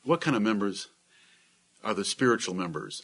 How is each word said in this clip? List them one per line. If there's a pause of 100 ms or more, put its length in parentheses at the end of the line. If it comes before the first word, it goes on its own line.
what
kind
of
members (960)
are
the
spiritual
members?